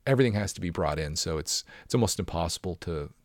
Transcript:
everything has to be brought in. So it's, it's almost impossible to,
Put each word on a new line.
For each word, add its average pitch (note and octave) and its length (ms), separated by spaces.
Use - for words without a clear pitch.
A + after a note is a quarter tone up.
everything B2+ 280
has G2+ 200
to - 80
be F2+ 100
brought D#2 280
in. D2+ 160
So D#2+ 220
it's, - 260
it's - 100
almost A#2 240
impossible E2+ 580
to, D2+ 340